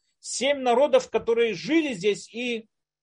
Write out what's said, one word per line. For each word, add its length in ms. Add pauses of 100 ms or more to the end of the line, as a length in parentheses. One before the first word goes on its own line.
(200)
семь 400
народов, 500
которые 460
жили 400
здесь 360
и 360 (360)